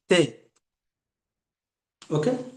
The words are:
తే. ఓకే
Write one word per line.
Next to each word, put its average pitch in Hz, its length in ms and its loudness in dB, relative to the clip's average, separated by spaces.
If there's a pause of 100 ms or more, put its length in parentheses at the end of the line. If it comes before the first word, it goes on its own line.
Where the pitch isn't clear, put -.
తే. 165 400 0 (1600)
ఓకే 156 200 0 (260)